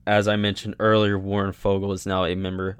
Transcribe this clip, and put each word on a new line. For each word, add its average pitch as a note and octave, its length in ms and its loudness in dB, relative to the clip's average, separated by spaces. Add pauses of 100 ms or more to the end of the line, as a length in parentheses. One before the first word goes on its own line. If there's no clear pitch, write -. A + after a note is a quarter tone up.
as G#2 200 2
I G#2 100 2
mentioned G#2 420 -2
earlier, G#2+ 400 4
Warren G2 320 -2
Foegele G2 420 -2
is F#2 140 -8
now F#2 180 0
a E2+ 80 0
member F#2+ 460 -6